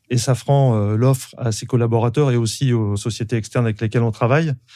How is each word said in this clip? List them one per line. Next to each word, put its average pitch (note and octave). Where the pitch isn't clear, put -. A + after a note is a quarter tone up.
Et B2+
Safran, C3+
euh, G#2+
l'offre C3
à A2+
ses -
collaborateurs A#2+
et B2+
aussi A#2+
aux G#2
sociétés A2+
externes A#2+
avec G#2
lesquelles A#2
on A2+
travaille. C#3+